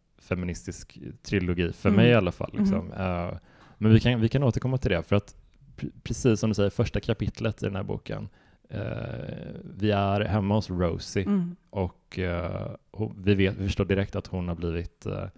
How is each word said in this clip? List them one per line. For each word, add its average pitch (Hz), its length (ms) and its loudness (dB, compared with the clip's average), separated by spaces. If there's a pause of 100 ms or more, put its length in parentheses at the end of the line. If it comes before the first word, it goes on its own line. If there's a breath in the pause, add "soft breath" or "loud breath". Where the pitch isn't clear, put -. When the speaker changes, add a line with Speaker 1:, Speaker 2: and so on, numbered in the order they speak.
(220)
Speaker 1:
feministisk - 800 -6 (240)
trilogi, 87 480 0
för - 180 0
Speaker 2:
Mm. 101 120 4
Speaker 1:
mig 120 80 8
i 120 60 8
alla 90 160 4
fall, - 220 -8
Speaker 2:
Mm. 208 100 0
Speaker 1:
liksom. 190 300 0
Eh, 87 440 -2 (400 soft breath)
men 107 160 4
vi 113 60 12
kan, 120 220 2
vi 113 80 4
kan 139 140 0
återkomma 127 340 0
till 131 140 -2
det, 82 120 0
för - 120 2
att - 200 -2 (420)
pre-, - 140 -8 (120)
precis 113 360 2
som 110 100 0
du 104 40 0
säger, 101 160 2
första - 300 -2
kapitlet - 640 -4
i - 20 -2
den 98 100 -4
här 95 80 -4
boken, 104 460 -8 (400 soft breath)
eh, - 100 -8 (1000)
vi 104 140 2
är 101 300 2
hemma 101 340 2
hos 104 140 0
Rosie 90 560 0
Speaker 2:
Mm. 175 300 0 (140)
Speaker 1:
och, - 500 -6
eh, 87 480 -4 (240)
hon, 110 260 -6
vi 98 180 4
vet, 95 220 2
vi 95 80 -4
förstår 98 200 0
direkt 98 300 0
att 95 120 -6
hon 90 200 -4
har 85 80 -4
blivit, 85 500 -6
eh, 98 180 -6 (140)